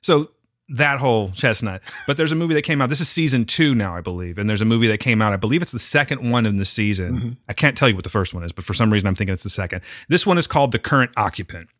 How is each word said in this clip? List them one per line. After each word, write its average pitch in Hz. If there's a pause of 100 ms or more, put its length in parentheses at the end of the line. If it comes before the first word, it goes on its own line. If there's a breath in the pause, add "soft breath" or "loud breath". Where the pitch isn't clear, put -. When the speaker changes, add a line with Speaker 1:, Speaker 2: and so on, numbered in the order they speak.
Speaker 1:
So - (420)
that 139
whole 113
chestnut. 104 (240 loud breath)
But 143
there's 160
a 160
movie 165
that 151
came 147
out. 127
This 143
is 160
season 135
two 147
now, 98
I 87
believe. 90
And 104
there's 107
a -
movie 113
that 107
came 113
out. 107
I 98
believe 110
it's 165
the 117
second 139
one 117
in 101
the 98
season. 104
Speaker 2:
Mm-hmm. 120 (180)
Speaker 1:
I -
can't 139
tell 135
you 104
what 92
the -
first 95
one 85
is, 85
but -
for -
some 110
reason 104
I'm 95
thinking 98
it's 92
the 101
second. 92 (260 loud breath)
This 165
one 180
is 160
called 143
The 113
Current 131
Occupant. 90 (120)